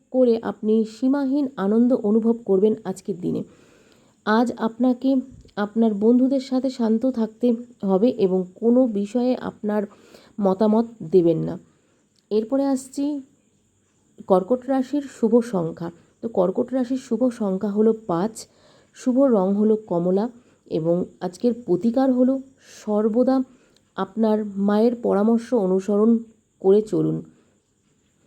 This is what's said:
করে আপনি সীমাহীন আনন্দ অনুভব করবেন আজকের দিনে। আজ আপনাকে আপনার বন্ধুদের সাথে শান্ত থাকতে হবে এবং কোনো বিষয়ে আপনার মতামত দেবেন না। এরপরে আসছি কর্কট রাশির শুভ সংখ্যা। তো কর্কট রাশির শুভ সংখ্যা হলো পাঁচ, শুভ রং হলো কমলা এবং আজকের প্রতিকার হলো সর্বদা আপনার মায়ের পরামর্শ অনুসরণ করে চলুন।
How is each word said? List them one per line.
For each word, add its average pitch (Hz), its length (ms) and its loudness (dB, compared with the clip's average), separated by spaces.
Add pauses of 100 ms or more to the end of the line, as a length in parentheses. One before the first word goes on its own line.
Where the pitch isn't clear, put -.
(100)
করে 247 320 2
আপনি 214 420 0
সীমাহীন 269 720 -2
আনন্দ 220 360 2
অনুভব 226 520 0
করবেন 202 300 2 (100)
আজকের 180 360 -8
দিনে। 165 240 -6 (800)
আজ 233 320 0
আপনাকে 254 600 -2 (400)
আপনার 214 380 0
বন্ধুদের 247 460 2
সাথে 254 300 -4
শান্ত 226 360 -2
থাকতে 226 460 -2 (300)
হবে 190 260 2
এবং 185 360 0 (100)
কোনো 240 320 2
বিষয়ে 240 500 -2
আপনার 208 460 -4 (580)
মতামত 214 460 2 (160)
দেবেন 165 360 4
না। 165 200 -6 (720)
এরপরে 220 340 0
আসছি 277 560 -4 (1080)
কর্কট 202 420 0
রাশির 269 340 -2
শুভ 240 380 0
সংখ্যা। 170 500 -6 (320)
তো 233 60 -8
কর্কট 226 460 -2
রাশির 262 220 -2
শুভ 247 320 -2
সংখ্যা 208 420 -4
হলো 220 220 2 (140)
পাঁচ, 185 400 -4 (480)
শুভ 254 260 -2
রং 202 340 2
হলো 214 220 2
কমলা 185 520 -2 (380)
এবং 170 380 -2 (160)
আজকের 185 320 -4 (140)
প্রতিকার 233 460 0
হলো 254 280 2 (440)
সর্বদা 226 580 0 (540)
আপনার 214 480 -2 (120)
মায়ের 208 380 2
পরামর্শ 226 600 0
অনুসরণ 208 640 2 (420)
করে 202 220 4
চলুন। 160 400 -2 (1040)